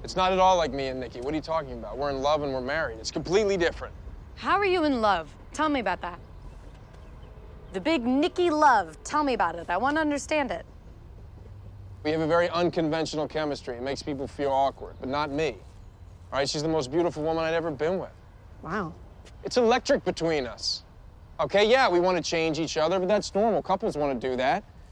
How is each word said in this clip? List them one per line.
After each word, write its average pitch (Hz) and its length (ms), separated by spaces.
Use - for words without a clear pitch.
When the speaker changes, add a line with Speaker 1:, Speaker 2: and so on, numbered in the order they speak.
Speaker 1:
It's 123 120
not 185 160
at 185 60
all 185 180
like 156 160
me 135 160
and 131 120
Nikki. 120 200
What 135 120
are 156 40
you 151 60
talking 156 320
about? 113 220
We're 143 140
in 135 120
love 147 200
and 139 100
we're 131 80
married. 127 400
It's - 100
completely 196 460
different. 156 380
Speaker 2:
How 320 220
are 403 80
you 359 180
in 269 160
love? 185 340
Tell 311 160
me 285 120
about 190 220
that. 180 160
The - 80
big 294 240
Nikki 330 460
love. 262 540
Tell 302 200
me 262 100
about 175 200
it. 170 160
I 175 60
wanna 285 240
understand 294 500
it. - 160
Speaker 1:
We 151 80
have 160 100
a 160 60
very 170 240
unconventional 160 800
chemistry. 143 480
It 120 60
makes 135 200
people 139 240
feel 139 240
awkward, 131 500
but 131 80
not 147 220
me. 143 260
All 131 60
right, 135 100
she's 151 140
the 160 60
most 151 220
beautiful 160 320
woman 160 220
I'd 160 100
ever 165 160
been 156 280
with. 135 120
Speaker 2:
Wow. 185 300
Speaker 1:
It's - 120
electric 247 480
between 160 420
us. - 360
Okay, 196 320
yeah, 254 180
we 175 120
wanna 180 220
change 160 360
each 160 180
other, 165 220
but 185 100
that's 208 260
normal. 196 280
Couples 196 340
wanna 143 180
do 127 220
that. 147 280